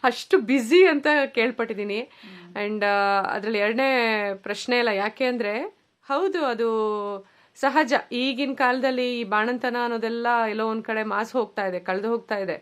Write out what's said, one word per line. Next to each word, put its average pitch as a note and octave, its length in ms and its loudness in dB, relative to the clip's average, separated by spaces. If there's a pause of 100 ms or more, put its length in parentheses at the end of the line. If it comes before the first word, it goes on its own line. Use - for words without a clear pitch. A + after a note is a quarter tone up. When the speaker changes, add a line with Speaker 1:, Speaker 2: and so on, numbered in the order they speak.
Speaker 1:
ಅಷ್ಟು B3+ 340 2
ಬ್ಯುಸಿ C4+ 480 6
ಅಂತ D4 200 2 (280)
ಕೇಳ್ಪಟ್ಟಿದ್ದೀನಿ. A3 680 -2
Speaker 2:
ಹ್ಮ್. F3+ 540 -18
Speaker 1:
And, G#3 300 -2
ಆ, G3+ 380 2 (120)
ಅದ್ರಲ್ಲಿ G#3 240 -2
ಎರಡನೇ A3 760 2
ಪ್ರಶ್ನೆ G#3 440 -2
ಇಲ್ಲ. A#3+ 100 2
ಯಾಕೆ G#3+ 360 -2
ಅಂದ್ರೆ, B3 520 -4 (320)
ಹೌದು, E4 360 0
ಅದು G#3+ 920 -2 (240)
ಸಹಜ. C4+ 340 2 (180)
ಈಗಿನ C4 420 -2
ಕಾಲದಲ್ಲಿ B3 680 0
ಈ A#3 40 -4
ಬಾಣಂತನ A#3 580 -2
ಅನ್ನೋದೆಲ್ಲ A#3 440 -4 (220)
ಎಲ್ಲೋ A3 200 -2
ಒಂದ್ A3 160 -4
ಕಡೆ A3 180 -2
ಮಾಸ್ G#3+ 300 -4
ಹೋಗ್ತಾ G#3 340 -2
ಇದೆ, F3+ 140 -4
ಕಳ್ದು G3 300 -4
ಹೋಗ್ತಾ A3+ 260 -4
ಇದೆ. F#3 260 -4